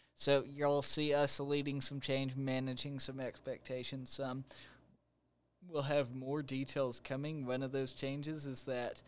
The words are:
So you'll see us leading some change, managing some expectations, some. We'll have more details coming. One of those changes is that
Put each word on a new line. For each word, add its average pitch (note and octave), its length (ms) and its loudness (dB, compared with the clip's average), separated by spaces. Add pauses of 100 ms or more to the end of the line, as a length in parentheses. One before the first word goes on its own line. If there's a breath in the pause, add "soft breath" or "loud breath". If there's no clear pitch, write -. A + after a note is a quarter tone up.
(160 loud breath)
So C#3 300 6
you'll C#3+ 360 4
see D3+ 320 4
us C#3+ 260 6
leading C#3+ 400 0
some C#3 220 -2
change, C3+ 340 0
managing C3 640 0
some C3 200 -2
expectations, B2+ 920 -6
some. C3+ 340 -2 (1200 loud breath)
We'll D#3 160 0
have C#3+ 300 4
more C3+ 300 -2
details C3 600 -2
coming. D3 420 -4
One B2+ 180 0
of C3 80 -2
those C3+ 220 0
changes C#3+ 520 -4
is C3 180 -4
that B2 440 -4